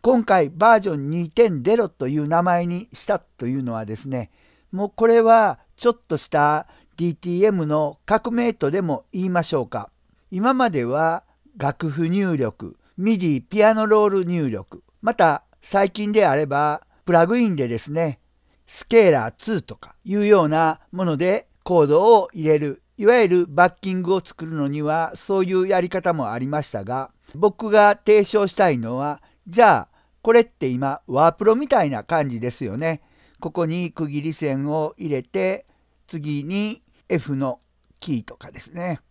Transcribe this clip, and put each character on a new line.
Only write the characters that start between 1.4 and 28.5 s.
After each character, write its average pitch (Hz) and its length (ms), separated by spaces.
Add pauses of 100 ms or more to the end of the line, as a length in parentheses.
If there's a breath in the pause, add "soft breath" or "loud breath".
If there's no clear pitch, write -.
ゼ 214 140
ロ 214 100
と - 200
い 143 100
う 147 100
名 165 140
前 175 240
に 175 260
し - 140
た 202 140
と - 280
い 127 100
う 131 60
の 120 100
は 110 120
で 107 100
す 135 140
ね、 123 200 (420)
も 196 160
う - 60
こ 226 140
れ 233 140
は 226 380 (180)
ち 240 100
ょ - 40
っ 226 60 (100)
と 156 100
し - 100
た 147 400 (300 soft breath)
デ 170 80
ィ 175 60
ー 151 40
テ - 140
ィ 175 120
ー 208 40
エ 214 60
ム 165 160
の 151 380
革 214 260
命 233 220
と 143 180
で 190 100
も 156 320
言 185 120
い 185 40
ま 175 140
し - 120
ょ 131 60
う 113 80
か。 107 200 (420)
今 214 220
ま 254 160
で 143 140
は 160 400 (320)
楽 151 340
譜 160 180
入 185 280
力、 113 420 (200)
ミ 208 200
デ 175 100
ィ 135 200
ピ 208 160
ア 220 100
ノ 220 140
ロ 214 200
ー - 20
ル 190 160
入 165 240
力、 98 340 (180)
ま - 120
た 160 300 (180)
最 196 300
近 208 200
で 208 140
あ 139 100
れ 151 120
ば 147 340 (240)
プ 180 80
ラ 170 140
グ 233 100
イ 233 100
ン 180 80
で 131 120
で 117 100
す 143 140
ね、 156 280 (480)
ス - 180
ケ 220 240
ー - 20
ラ 117 200
ー - 40
ツ - 180
ー 175 80
と - 140
か - 280
い 190 140
う 208 80
よ 202 180
う 147 60
な 160 320 (100)
も 185 140
の 160 100
で 180 320 (160)
コ 175 180
ー 143 60
ド 202 320
を 175 140
入 156 160
れ 151 100
る、 143 220 (160)
い 208 80
わ 240 120
ゆ 208 120
る 175 180
バ 175 240
ッ - 100
キ 190 120
ン 185 100
グ 180 100
を 185 60
作 - 260
る 160 60
の 147 160
に 147 160
は 160 320
そ 196 240
う 185 40
い 180 120
う 185 120
や 185 140
り 180 80
方 180 240
も 127 180
あ 117 60
り 127 80
ま 147 160
し - 100
た 101 120
が、 127 260 (240 soft breath)
僕 208 380
が 208 240
提 214 300
唱 202 220
し - 60